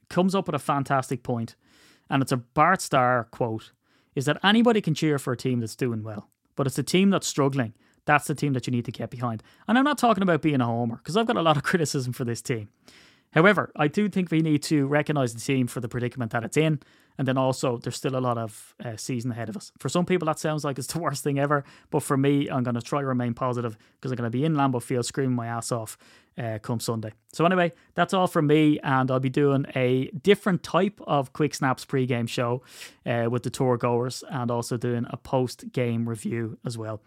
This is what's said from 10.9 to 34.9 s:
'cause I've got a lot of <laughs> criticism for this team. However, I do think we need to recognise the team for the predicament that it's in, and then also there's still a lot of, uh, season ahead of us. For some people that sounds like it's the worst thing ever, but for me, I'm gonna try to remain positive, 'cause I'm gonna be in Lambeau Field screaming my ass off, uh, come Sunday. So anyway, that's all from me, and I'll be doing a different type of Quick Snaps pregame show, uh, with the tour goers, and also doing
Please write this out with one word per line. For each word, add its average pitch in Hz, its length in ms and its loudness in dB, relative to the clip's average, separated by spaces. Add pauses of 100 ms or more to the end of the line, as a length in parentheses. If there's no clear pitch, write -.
'cause 160 200 -6
I've 233 80 2
got 226 120 0
a 175 40 2
lot 160 160 6
of 139 60 -2
<laughs> - 80 -4
criticism 135 420 0
for 135 100 -6
this 117 180 -4
team. 110 280 -6 (640)
However, 170 420 4
I 151 140 2
do 208 180 2
think 185 240 -2
we 160 100 4
need 151 220 2
to 143 240 2
recognise 143 460 0
the 113 80 -12
team 131 260 2
for 123 140 -8
the 117 80 -6
predicament 120 420 -4
that 113 140 -2
it's - 100 -10
in, 156 240 2 (380)
and 135 100 -2
then 131 100 0
also 131 400 0
there's 120 200 -8
still 135 180 -4
a 127 60 -2
lot 123 160 0
of, - 360 -10 (100)
uh, 113 120 -8
season 120 360 -6
ahead 113 180 -8
of 196 80 -10
us. - 200 -16
For 139 120 -8
some 175 160 0
people 175 220 0
that 151 120 -2
sounds 156 240 -2
like 139 140 -4
it's 135 100 -8
the 160 120 -6
worst 143 220 -2
thing 143 160 -2
ever, 143 280 0 (240)
but 147 120 0
for - 140 -2
me, 143 320 2
I'm 127 160 -2
gonna 120 180 -2
try 143 200 -4
to 135 60 -4
remain 123 260 -2
positive, 120 440 -4 (220)
'cause 131 120 -6
I'm 127 40 -4
gonna 117 140 -4
be 127 160 0
in 160 80 2
Lambeau 135 280 2
Field 120 240 -2
screaming 131 300 -2
my 117 120 -4
ass 117 240 -6
off, 110 260 -6 (400)
uh, 113 240 -6
come 117 180 -4
Sunday. 110 320 -6 (220)
So 156 120 2
anyway, 175 280 2 (200)
that's 175 200 0
all 185 140 4
from 156 200 0
me, 151 320 4
and 131 320 0
I'll 127 80 2
be 131 100 0
doing 139 360 2 (100)
a 131 360 2
different 196 520 2
type 196 420 0
of 143 280 0
Quick 147 220 0
Snaps 131 300 -2
pregame 123 440 -2
show, 123 320 -2 (440)
uh, 117 240 0
with 120 140 -2
the 127 60 -6
tour 127 260 2
goers, 120 540 -2
and 123 200 -4
also 120 280 -2
doing 120 320 -2